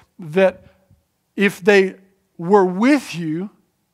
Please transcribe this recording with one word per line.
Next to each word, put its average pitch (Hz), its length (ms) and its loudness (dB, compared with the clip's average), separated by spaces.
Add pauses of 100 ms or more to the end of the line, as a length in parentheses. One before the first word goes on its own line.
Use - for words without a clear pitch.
(200)
that 185 440 -2 (720)
if 196 260 -2
they 190 340 2 (420)
were 185 260 2
with 214 520 -2
you 170 340 -8 (440)